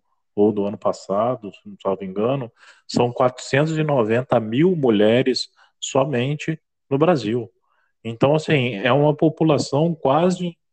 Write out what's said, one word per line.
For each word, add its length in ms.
ou 180
do 120
ano 140
passado, 720
se 160
não 120
salvo 240
engano, 460
são 260
quatrocentos 680
e 60
noventa 560
mil 360
mulheres 720
somente 800
no 80
Brasil. 520
Então, 300
assim, 400
é 180
uma 220
população 800
quase 640